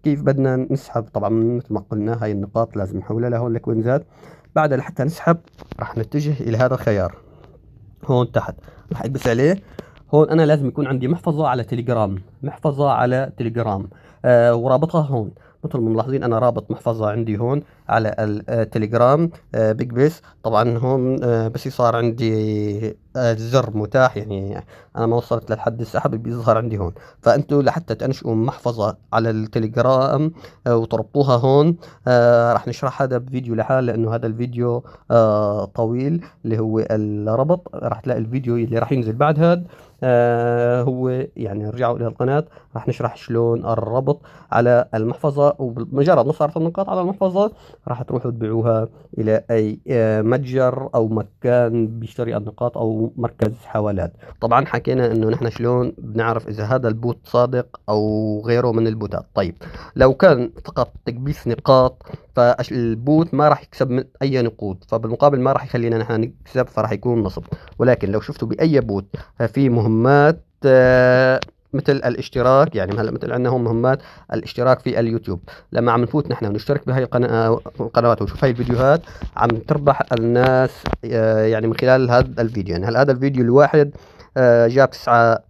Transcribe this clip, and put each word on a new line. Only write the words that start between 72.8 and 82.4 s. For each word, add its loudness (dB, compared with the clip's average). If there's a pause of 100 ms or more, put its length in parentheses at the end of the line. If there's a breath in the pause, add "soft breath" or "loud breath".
هلا -2
مثل -6
عندنا 0
هون 0
مهمات 2 (360 loud breath)
الاشتراك 0
في -2
اليوتيوب، -4 (320 loud breath)
لما 2
عم 2
نفوت -2
نحن -4
ونشترك -4
بهاي 0
القنا-، 0
آه، 2 (200)
القنوات 2
ونشوف -2
هاي 4
الفيديوهات 2 (360 loud breath)
عم 2
تربح 0 (100)
الناس، 2 (340)
آه، 2
يعني 0
من 0
خلال 4
هذا 2